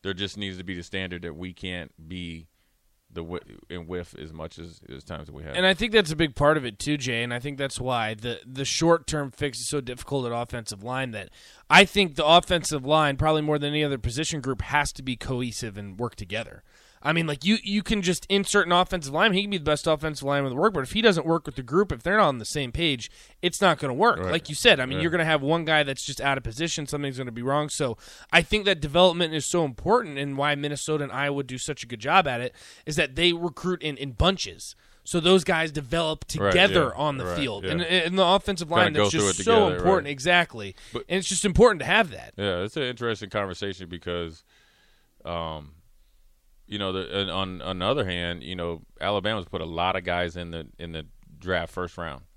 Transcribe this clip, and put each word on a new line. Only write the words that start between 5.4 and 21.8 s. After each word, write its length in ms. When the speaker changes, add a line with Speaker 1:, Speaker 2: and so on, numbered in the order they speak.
Speaker 1:
have. 100
Speaker 2:
And 120
I 80
think 180
that's 200
a 40
big 180
part 220
of 100
it 140
too, 180
Jay, 240
and 120
I 60
think 180
that's 220
why 340
the, 320
the 200
short-term 680
fix 280
is 80
so 140
difficult 440
at 60
offensive 500
line, 300
that 180
I 140
think 320
the 100
offensive 600
line, 320
probably 240
more 180
than 120
any 120
other 160
position 400
group, 240
has 300
to 100
be 140
cohesive 600
and 220
work 160
together. 480
I 100
mean, 140
like, 160
you, 200
you 200
can 180
just 280
insert 380
an 40
offensive 420
lineman. 220
He 60
can 100
be 60
the 60
best 240
offensive 360
lineman 280
in 40
the 60
world, 120
but 100
if 80
he 100
doesn't 240
work 200
with 100
the 80
group, 280